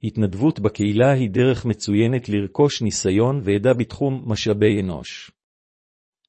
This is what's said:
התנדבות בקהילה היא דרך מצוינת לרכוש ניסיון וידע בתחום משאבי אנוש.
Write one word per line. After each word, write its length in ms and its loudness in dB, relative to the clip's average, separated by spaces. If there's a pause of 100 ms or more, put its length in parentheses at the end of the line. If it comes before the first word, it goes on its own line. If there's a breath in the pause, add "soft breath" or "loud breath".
התנדבות 580 0
בקהילה 520 2
היא 180 0
דרך 340 0
מצוינת 640 0
לרכוש 540 0
ניסיון 600 0
וידע 300 2
בתחום 540 -4
משאבי 540 0
אנוש. 500 -8 (1000)